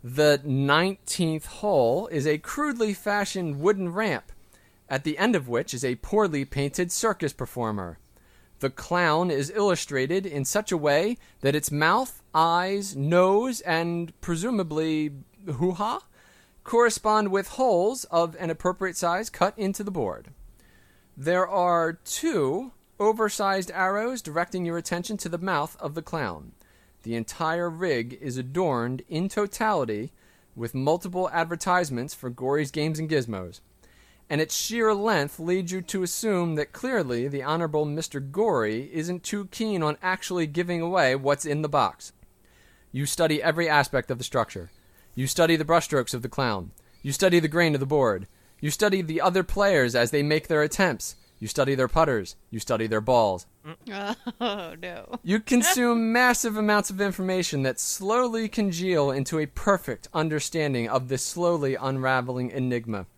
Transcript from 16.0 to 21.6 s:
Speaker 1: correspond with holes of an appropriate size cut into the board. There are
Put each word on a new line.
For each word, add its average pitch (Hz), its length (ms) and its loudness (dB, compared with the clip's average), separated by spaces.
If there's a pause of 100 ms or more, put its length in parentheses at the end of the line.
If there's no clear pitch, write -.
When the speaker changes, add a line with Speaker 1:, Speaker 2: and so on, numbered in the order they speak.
Speaker 1:
correspond 214 680 4
with 190 200 0
holes 240 560 2
of 170 340 2
an 165 100 -2
appropriate 185 460 -2
size 180 340 -2
cut - 280 0
into 196 260 -2
the 202 80 -6
board. 101 380 -4 (880)
There 175 300 2
are 175 460 2